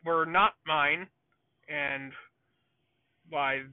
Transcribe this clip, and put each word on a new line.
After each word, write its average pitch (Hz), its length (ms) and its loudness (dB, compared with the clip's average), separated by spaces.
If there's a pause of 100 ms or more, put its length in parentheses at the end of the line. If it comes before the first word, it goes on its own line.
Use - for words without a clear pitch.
were 165 200 2
not 185 280 4 (120)
mine, 156 420 0 (600)
and 139 440 -6 (1200)
why 135 320 -2 (120)